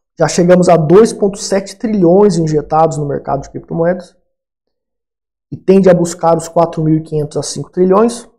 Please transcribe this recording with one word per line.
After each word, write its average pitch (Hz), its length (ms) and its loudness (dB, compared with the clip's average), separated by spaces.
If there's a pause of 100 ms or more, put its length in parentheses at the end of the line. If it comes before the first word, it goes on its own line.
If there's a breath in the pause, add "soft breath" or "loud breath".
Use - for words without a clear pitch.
(200)
Já 156 80 2
chegamos 180 420 2
a 170 80 6
dois 175 340 4
ponto 196 280 -4
sete - 360 -6
trilhões 196 640 2
injetados 156 600 -2
no 147 80 -6
mercado 139 340 -6
de - 80 -18
criptomoedas 170 680 -6 (1400)
e 143 60 -14
tende 190 320 2
a 175 60 6
buscar 170 420 -2
os 160 100 -10
quatro 165 360 -2
mil 156 140 2
e 156 40 -2
quinhentos 151 360 -6
a 147 40 -4
cinco - 300 -10
trilhões. 190 680 0